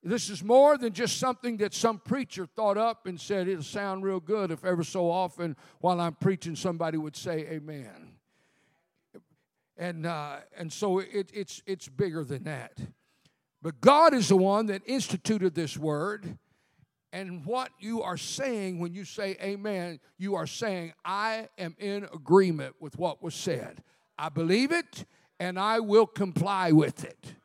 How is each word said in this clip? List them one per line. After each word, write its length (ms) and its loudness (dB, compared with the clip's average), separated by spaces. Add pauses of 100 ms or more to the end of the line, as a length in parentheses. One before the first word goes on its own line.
This 280 -2
is 120 -10
more 360 8
than 160 -4
just 240 -2
something 400 -2
that 160 -2
some 240 0
preacher 480 -4
thought 320 0
up 280 0
and 140 -10
said, 280 -2
"It'll 140 -2
sound 400 -4
real 160 -2
good 320 -2
if 140 -8
ever 180 2
so 280 0
often 480 -2 (220)
while 200 2
I'm 140 -2
preaching 420 -2
somebody 400 -2
would 200 -6
say 320 -4
amen." 680 -12 (1600)
And, 320 -8
uh, 300 -6 (200)
and 140 -8
so 280 0
it, 340 -4
it's, 340 -10
it's 220 -8
bigger 360 -2
than 200 -8
that. 340 -10 (840)
But 180 -8
God 320 10
is 160 2
the 80 8
one 300 4
that 180 -4
instituted 680 -2
this 240 -4
word. 600 -4 (720)
And 360 -10
what 240 -4 (100)
you 220 -4
are 160 -4
saying 600 -4
when 140 -4
you 120 -12
say 360 -6
amen, 580 -6 (200)
you 160 -2
are 120 -2
saying, 460 -6 (120)
"I 520 -2
am 220 -8
in 260 -4
agreement 760 4
with 180 -14
what 240 -4
was 120 -8
said. 480 -6 (360)
I 100 -4
believe 440 2
it, 340 -4 (340)
and 180 -4
I 220 2
will 260 6
comply 640 0
with 320 6
it." 320 -16 (100)